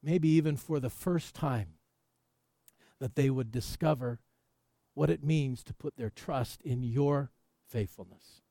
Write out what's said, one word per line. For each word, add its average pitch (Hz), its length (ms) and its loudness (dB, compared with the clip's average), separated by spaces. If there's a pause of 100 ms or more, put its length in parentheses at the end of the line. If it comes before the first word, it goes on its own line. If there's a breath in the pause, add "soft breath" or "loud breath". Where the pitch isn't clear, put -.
maybe 160 260 2
even 156 280 6
for 151 220 -2
the 127 100 -4
first - 440 -4
time, 110 420 -4 (1200 soft breath)
that 131 160 -6
they 135 140 4
would 127 220 -2
discover 123 680 -2 (760)
what 147 160 2
it 156 140 0
means 139 400 0
to - 100 -12
put - 220 -8
their 113 140 -4
trust - 540 -4
in 127 200 -2
your 139 480 0 (340)
faithfulness. - 840 -8